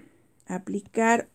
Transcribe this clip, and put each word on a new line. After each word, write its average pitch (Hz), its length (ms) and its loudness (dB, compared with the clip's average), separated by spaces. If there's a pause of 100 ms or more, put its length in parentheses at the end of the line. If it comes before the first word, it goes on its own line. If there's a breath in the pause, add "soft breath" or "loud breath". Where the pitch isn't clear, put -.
(480 loud breath)
aplicar 214 880 -2